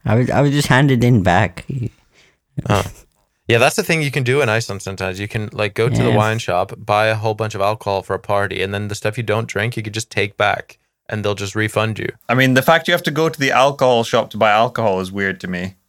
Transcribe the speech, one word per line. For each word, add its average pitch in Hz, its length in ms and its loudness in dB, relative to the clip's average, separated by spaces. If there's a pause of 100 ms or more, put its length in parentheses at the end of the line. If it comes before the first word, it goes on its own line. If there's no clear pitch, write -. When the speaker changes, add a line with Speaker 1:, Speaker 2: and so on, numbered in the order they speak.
Speaker 1:
I 110 100 2
would, 123 160 2
I 120 100 2
would 143 120 2
just 143 160 0
hand 135 220 4
it 120 120 2
in 120 200 4
back. 92 420 0 (1040)
Speaker 2:
Oh. 101 140 2 (680)
Yeah, 117 80 4
that's 131 180 4
the 208 80 0
thing 160 180 0
you 139 100 -2
can 139 120 -2
do 147 180 2
in 127 60 2
Iceland 107 340 -2
sometimes. 95 380 -6
You 101 80 -6
can, 107 240 -8
like, 104 220 -4
go 113 160 0
to 117 120 0
the 120 100 2
Speaker 1:
Yeah. 117 40 2
Speaker 2:
wine 110 240 2
shop, 92 380 -2
buy 107 300 0
a 110 80 2
whole 107 180 -2
bunch 107 220 -6
of 98 60 -4
alcohol 101 400 -2
for 98 140 -6
a 92 40 -8
party, 101 440 -2
and 98 100 -4
then 101 140 -4
the 101 80 -6
stuff 107 220 -6
you 120 60 -6
don't 110 260 -2
drink, 110 260 -4
you 113 80 -6
could 107 100 -8
just 110 160 -6
take 104 280 -4
back, - 400 -2 (320)
and 107 160 -6
they'll 104 100 0
just 98 200 -8
refund 107 440 -2
you. - 80 -6 (220)
Speaker 3:
I 120 60 2
mean, 131 180 4
the 127 80 6
fact 165 260 4
you 175 60 2
have 175 100 0
to 160 80 -2
go 160 160 0
to 160 120 -4
the 135 120 0
alcohol 127 540 2
shop 113 240 0
to 110 80 -12
buy 107 140 4
alcohol 110 500 2
is 92 100 -6
weird 98 300 -2
to 90 80 -8
me. 92 260 -6 (140)